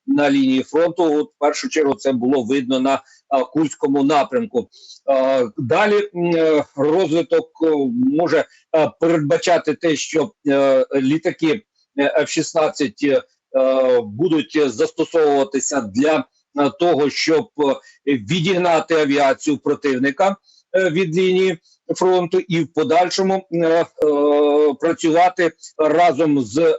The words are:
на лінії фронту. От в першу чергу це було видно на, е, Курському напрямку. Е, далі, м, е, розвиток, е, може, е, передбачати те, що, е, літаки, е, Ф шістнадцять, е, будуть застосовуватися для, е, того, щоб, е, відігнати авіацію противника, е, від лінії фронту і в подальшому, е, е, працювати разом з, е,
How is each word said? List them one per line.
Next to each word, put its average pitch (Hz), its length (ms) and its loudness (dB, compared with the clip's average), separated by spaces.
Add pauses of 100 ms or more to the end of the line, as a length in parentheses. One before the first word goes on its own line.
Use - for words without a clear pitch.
на 143 240 2
лінії 131 320 2
фронту. 170 400 0
От 151 240 0
в - 120 -20
першу - 300 -2
чергу 139 260 0
це - 160 -4
було 127 320 0
видно 131 360 -2
на, 135 140 0
е, 131 60 -2 (540)
Курському 143 500 -2
напрямку. 127 640 -2 (400)
Е, 131 380 0 (100)
далі, 202 580 0
м, 175 200 -2
е, 160 300 2 (100)
розвиток, 160 720 0 (140)
е, 160 80 2 (400)
може, 151 340 0 (300)
е, 151 240 2
передбачати 165 720 0
те, 160 220 0
що, 143 360 -4 (160)
е, 135 380 2 (100)
літаки, 151 680 -2 (380)
е, 143 220 0
Ф 143 80 -4
шістнадцять, 147 760 -4
е, 135 180 2 (840)
будуть 151 600 -2
застосовуватися 139 1160 -2
для, 131 420 -2 (360)
е, 143 200 0
того, 151 300 0
щоб, 151 400 -2 (100)
е, 139 160 0 (320)
відігнати 160 880 0
авіацію 143 640 0
противника, 143 800 -2 (380)
е, 185 160 2
від 165 280 -2
лінії 185 400 0 (380)
фронту 180 440 0
і 165 200 -4
в 151 140 -6
подальшому, 180 800 0
е, 170 60 -4 (100)
е, 165 180 2 (920)
працювати 165 720 2 (260)
разом 156 640 2
з, 110 160 -4
е, 160 220 2